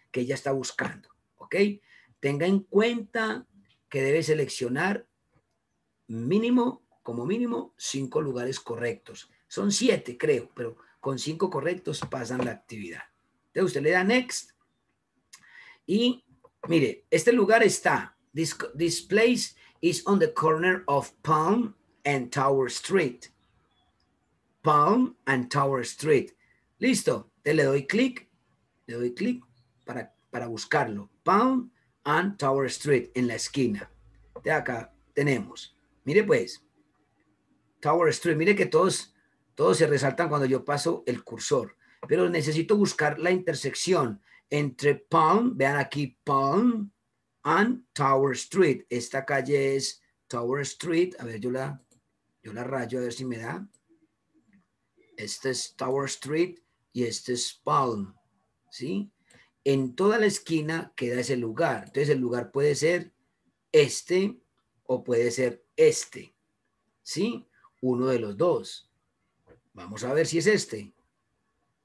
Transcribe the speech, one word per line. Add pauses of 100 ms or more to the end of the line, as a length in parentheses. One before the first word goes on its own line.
(100)
que
ella
está
buscando, (260)
¿ok? (640)
Tenga
en
cuenta (440)
que
debe
seleccionar (1000)
mínimo, (200)
como
mínimo,
cinco
lugares
correctos. (160)
Son
siete,
creo,
pero (240)
con
cinco
correctos (100)
pasan
la
actividad. (460)
Entonces
usted
le
da
next (1300)
y (440)
mire,
este
lugar
está, (180)
this, (200)
this
place (260)
is
on
the
corner
of (100)
Palm (300)
and
Tower
Street. (1400)
Palm
and
Tower
Street. (460)
Listo, (120)
te
le
doy
clic, (580)
le
doy
clic (420)
para, (160)
para
buscarlo. (120)
Palm (340)
and
Tower
Street,
en
la
esquina. (520)
De
acá (220)
tenemos. (280)
Mire
pues, (1160)
Tower
Street,
mire
que
todos, (440)
todos
se
resaltan
cuando
yo
paso
el
cursor. (300)
Pero
necesito
buscar
la
intersección (280)
entre
Palm,
vean
aquí,
Palm (500)
and
Tower
Street.
Esta
calle
es (280)
Tower
Street.
A
ver,
yo
la, (580)
yo
la
rayo
a
ver
si
me
da. (1500)
Este
es
Tower
Street (320)
y
este
es
Palm, (560)
¿sí? (540)
En
toda
la
esquina
queda
ese
lugar.
Entonces
el
lugar
puede
ser (600)
este (440)
o
puede
ser (120)
este, (680)
¿sí? (360)
Uno
de
los
dos. (840)
Vamos
a
ver
si
es
este. (920)